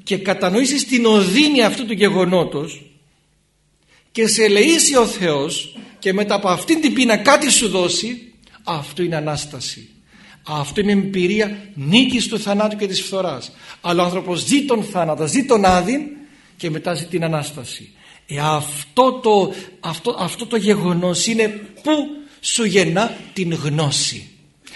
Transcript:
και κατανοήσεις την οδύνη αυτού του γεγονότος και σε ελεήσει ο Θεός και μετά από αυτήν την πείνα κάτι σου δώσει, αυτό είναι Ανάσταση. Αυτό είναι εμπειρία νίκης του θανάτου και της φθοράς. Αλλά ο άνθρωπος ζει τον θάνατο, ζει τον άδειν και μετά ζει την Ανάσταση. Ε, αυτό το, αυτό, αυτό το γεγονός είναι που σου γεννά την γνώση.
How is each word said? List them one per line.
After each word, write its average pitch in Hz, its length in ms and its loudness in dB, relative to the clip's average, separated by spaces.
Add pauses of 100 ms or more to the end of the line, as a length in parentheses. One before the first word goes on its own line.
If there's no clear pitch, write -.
και 190 140 -4
κατανοήσεις 208 680 0
την 240 200 2
οδύνη 226 580 4
αυτού 220 220 0
του 220 80 -6
γεγονότος 180 1000 0 (1200)
και 226 140 2
σε 220 160 2
ελεήσει 277 520 4
ο 240 100 6
Θεός 160 720 -4 (220)
και 190 140 0
μετά 202 220 0
από - 140 0
αυτήν 320 320 0
την 262 120 2
πείνα 226 240 4
κάτι 277 320 4
σου 220 200 2
δώσει, 190 640 -4 (300)
αυτό 170 400 -6
είναι 165 120 -2
Ανάσταση. 143 720 -8 (540)
Αυτό 151 380 -4
είναι 202 100 2
εμπειρία 196 840 0
νίκης 226 540 2
του 220 120 -6
θανάτου 208 360 -2
και 208 120 -4
της 185 140 -4
φθοράς. 170 500 -6 (300)
Αλλά 175 200 0
ο 175 40 2
άνθρωπος 180 400 -4
ζει 285 200 2
τον 233 180 0
θάνατο, 156 440 -2
ζει 262 180 0
τον 220 200 4
άδειν 185 360 2 (560)
και 170 120 -8
μετά 160 240 -4
ζει 151 120 -6
την 170 180 -4
Ανάσταση. 147 680 -8 (340)
Ε, 143 120 -8
αυτό 156 720 0
το, 214 420 2 (260)
αυτό, 165 400 -6
αυτό 196 260 -6
το 240 100 -6
γεγονός 180 720 0
είναι 226 200 2 (360)
που 294 80 0 (500)
σου - 220 -2
γεννά 190 540 0 (160)
την 170 200 -4
γνώση. 147 760 -2 (460)